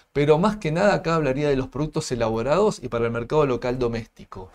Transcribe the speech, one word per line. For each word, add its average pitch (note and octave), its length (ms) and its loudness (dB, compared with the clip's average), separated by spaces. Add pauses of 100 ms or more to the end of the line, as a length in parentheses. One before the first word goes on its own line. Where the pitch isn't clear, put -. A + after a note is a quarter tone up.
(120)
Pero D3 280 4
más G#3+ 180 2
que D#3 140 -2
nada F#3 240 2
acá E3 180 -2
hablaría D3 360 0
de C#3 60 4
los B2+ 120 -2
productos - 440 -4
elaborados A#2+ 680 0
y B2+ 60 -10
para A#2 180 0
el A#2 60 0
mercado A#2+ 340 0
local B2+ 320 -2
doméstico. A#2 760 -6